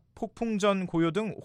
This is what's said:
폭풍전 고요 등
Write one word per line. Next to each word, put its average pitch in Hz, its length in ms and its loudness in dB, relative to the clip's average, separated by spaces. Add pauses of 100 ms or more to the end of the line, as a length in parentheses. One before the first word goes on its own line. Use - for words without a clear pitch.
(160)
폭풍전 202 720 0
고요 165 240 2
등 202 340 -2